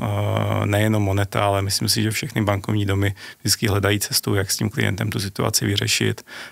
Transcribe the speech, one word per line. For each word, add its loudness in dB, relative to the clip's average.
eh, 0
nejenom 2
Moneta, 0
ale 2
myslím -2
si, 2
že 2
všechny -2
bankovní 0
domy 0
vždycky 0
hledají 2
cestu, -2
jak 0
s -2
tím 0
klientem 0
tu -4
situaci -2
vyřešit. 0